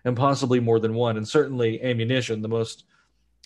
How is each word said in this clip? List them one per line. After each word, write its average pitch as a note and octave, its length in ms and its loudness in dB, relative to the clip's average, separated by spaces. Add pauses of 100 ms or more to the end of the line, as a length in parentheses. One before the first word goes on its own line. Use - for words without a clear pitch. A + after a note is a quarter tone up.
and B2 140 -2
possibly C3 420 2
more A2+ 200 4
than A2 160 0
one, A#2 200 0
and G#2+ 120 -6
certainly A#2 520 0
ammunition, A#2 600 -2
the A2 60 -6
most A2+ 380 -4 (600)